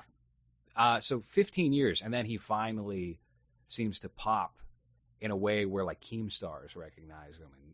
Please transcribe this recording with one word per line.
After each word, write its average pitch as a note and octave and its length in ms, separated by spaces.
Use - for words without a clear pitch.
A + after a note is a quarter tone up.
Uh, A#2 240
so B2 220
fifteen F3+ 520
years, B2+ 300
and A2+ 100
then A#2+ 140
he A2+ 100
finally G2+ 800
seems A2+ 320
to - 80
pop G#2+ 500
in A2 100
a G2+ 40
way G#2 300
where, G2 180
like, E2+ 180
Keemstar F#2+ 640
is - 80
recognizing D#2 680
him D2+ 60